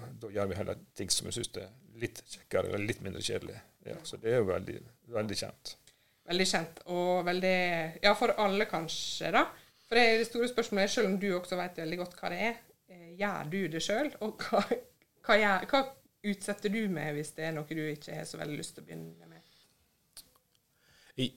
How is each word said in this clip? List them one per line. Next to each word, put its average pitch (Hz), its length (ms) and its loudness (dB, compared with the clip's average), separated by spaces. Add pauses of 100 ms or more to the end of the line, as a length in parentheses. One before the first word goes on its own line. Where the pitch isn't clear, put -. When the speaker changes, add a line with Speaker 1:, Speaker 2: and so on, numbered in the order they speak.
(200)
Speaker 1:
da 113 80 -12
gjør 101 220 0
vi 87 60 -2
heller 95 200 -4 (200)
ting 98 140 -6
som - 180 0
vi 87 40 -6
synes 113 260 -4
er 95 120 -10 (260)
litt 113 320 -8
kjekkere, - 460 -2
eller 101 120 -2
litt - 160 -4
mindre 92 200 -8
kjedelige. - 400 -4 (240)
Ja, - 180 -10
så - 140 -12
det 110 160 0
er 127 40 6
jo 110 140 4
veldig, 95 280 -4 (280)
veldig 107 300 -2
kjent. - 380 -10 (500)
Speaker 2:
Veldig 180 220 2
kjent, 165 380 -2
og 180 400 2
veldig, 180 760 0
ja, 202 140 8
for 226 220 4
alle 208 280 4
kanskje 160 680 -4
da. 254 80 8 (500)
For 226 40 4
det 240 120 10
er 226 120 8
det 226 100 2
store 240 180 0
spørsmålet, 214 420 2
selv 214 180 4
om 196 120 2
du 202 160 0
også 180 220 -2
vet 180 200 -4
veldig 165 200 -4
godt 175 180 -6
hva 185 160 -6
det 175 80 -4
er, 226 160 0 (340)
eh, 175 280 -20
gjør 196 340 -4
du 190 160 0
det 160 160 -2
selv? 254 380 0
Og 214 180 -6
hva, - 220 2 (640)
hva 214 100 6
gjør, 202 320 4
hva 269 140 6 (420)
utsetter 202 480 -2
du 220 160 0
med 151 260 -2
hvis 151 220 -6
det 160 80 -8
er 160 80 -2
noe 151 160 -6
du 156 240 -4
ikke 151 240 -10
har 156 80 -8
så - 160 -12
veldig 151 180 -6
lyst 160 180 -10
til - 80 -18
å - 40 -20
begynne 82 400 -14
med? 82 140 -20 (1800)
Speaker 1:
Jeg 131 200 -2